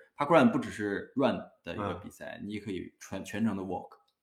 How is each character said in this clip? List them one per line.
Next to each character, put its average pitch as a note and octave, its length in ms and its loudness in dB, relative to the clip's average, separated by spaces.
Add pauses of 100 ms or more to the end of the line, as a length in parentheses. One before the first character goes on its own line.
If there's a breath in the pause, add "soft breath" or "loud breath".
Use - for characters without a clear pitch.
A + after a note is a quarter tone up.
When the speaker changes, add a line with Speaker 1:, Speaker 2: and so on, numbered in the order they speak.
(160 soft breath)
Speaker 1:
park D#3 200 6
run B2 140 10
不 C3 80 2
只 A2+ 100 -4
是 G2 460 -4
run A#2 240 2 (240)
的 E2+ 120 -8
一 - 20 -8
个 G2 260 -4
比 - 80 -14
赛， - 320 -12
Speaker 2:
嗯。 G2 60 -10
Speaker 1:
你 G#2+ 60 -8
也 G#2 60 -8
可 G#2 120 -8
以 F2 280 -8
全， F#2+ 240 -10
全 G#2 200 -2
程 G#2 120 2
的 F#2+ 60 -4
walk。 F#2 280 -6 (320)